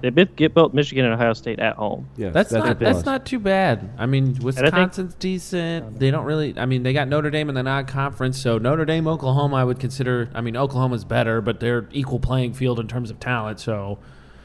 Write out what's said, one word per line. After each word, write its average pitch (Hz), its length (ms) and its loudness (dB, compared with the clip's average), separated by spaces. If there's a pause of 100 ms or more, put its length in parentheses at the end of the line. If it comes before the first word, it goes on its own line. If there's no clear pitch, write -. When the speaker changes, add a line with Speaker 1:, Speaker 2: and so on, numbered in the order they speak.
Speaker 1:
they 127 100 0
bit-, 175 240 4
get 156 180 2
both 151 220 6
Michigan 139 300 2
and 113 100 2
Ohio 117 180 2
State 113 260 -6
at 110 160 0
home. 107 320 -6 (100)
Speaker 2:
Yes, 95 180 -4
Speaker 3:
That's 185 160 2
Speaker 2:
that's 110 140 2
Speaker 3:
not, 110 100 2
Speaker 2:
a - 40 -6
Speaker 3:
that's - 180 4
Speaker 2:
plus. 85 80 -2
Speaker 3:
not 269 200 -2
too 254 140 -4
bad. 185 580 2
I 107 80 -4
mean, 135 200 2
Speaker 1:
And 131 100 0
I - 0 -
think 131 80 -4
Speaker 3:
Wisconsin's 175 720 2
decent. 165 840 -4
They 135 120 4
don't 139 140 0
really, 151 320 -2
I 120 100 -2
mean, 127 160 0
they 127 100 2
got 139 140 0
Notre 147 240 0
Dame 151 180 -2
in 135 60 -2
the 127 80 -2
non-conference, 135 760 -2
so 113 200 2
Notre 147 260 2
Dame, 160 220 0
Oklahoma, 143 480 0
I 131 80 4
would 123 160 0
consider, 123 560 -2
I 117 60 -6
mean, 117 140 -4
Oklahoma's 127 480 0
better, 113 380 0
but 107 200 -2
they're 117 300 0
equal 135 280 -2
playing 123 340 0
field 123 260 0
in 113 80 -4
terms 117 220 -6
of - 100 -12
talent, 107 400 -4
so. 101 380 -4 (480)